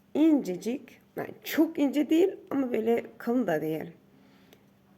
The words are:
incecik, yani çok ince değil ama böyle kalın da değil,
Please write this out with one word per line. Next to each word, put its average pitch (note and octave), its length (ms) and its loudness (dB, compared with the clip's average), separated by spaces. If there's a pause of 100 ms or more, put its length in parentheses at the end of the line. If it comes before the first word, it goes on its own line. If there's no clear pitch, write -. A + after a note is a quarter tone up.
(140)
incecik, A#3 840 0 (160)
yani - 180 -10 (100)
çok E4 340 0
ince C#4 320 0
değil F4 260 2 (140)
ama C4 220 -2
böyle A#3 340 0 (120)
kalın A#3+ 280 -2
da D#3+ 140 0
değil, D#3 320 -6 (1040)